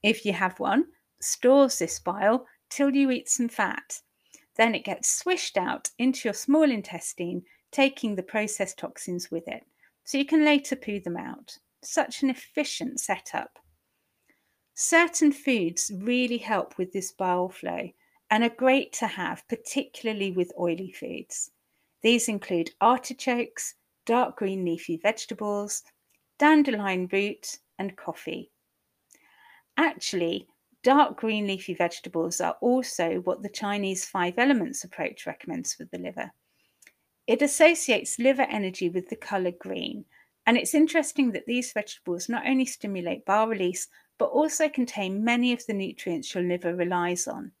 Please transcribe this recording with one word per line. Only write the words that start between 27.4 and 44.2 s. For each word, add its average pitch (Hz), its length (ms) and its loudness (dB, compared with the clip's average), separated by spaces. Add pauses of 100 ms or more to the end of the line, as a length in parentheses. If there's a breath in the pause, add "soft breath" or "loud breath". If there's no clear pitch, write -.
and 190 180 -6
coffee. - 540 -10 (1300 soft breath)
Actually, - 680 -2 (340)
dark 277 340 6
green 214 300 -2
leafy 190 300 -4
vegetables 170 680 -2
are 175 180 -2
also 240 600 0
what 180 240 -4
the 202 60 -6
Chinese 202 540 -4
five 180 360 -2
elements 247 440 2
approach - 440 -8
recommends 170 480 -8
for 165 100 -16
the - 140 -12
liver. 180 320 -10 (960 soft breath)
It 233 160 4
associates 302 760 4
liver 254 320 4
energy 185 400 -2
with 180 200 -4
the 226 60 -8
colour 185 360 -4
green, 190 540 -8 (420 soft breath)
and 233 100 6
it's - 160 -2
interesting 294 600 4
that - 120 -8
these 247 260 -4
vegetables 180 580 -6
not 240 180 -4
only 262 180 2
stimulate 190 600 -6
bile 214 220 4
release, 190 420 -2 (280 soft breath)
but 196 120 2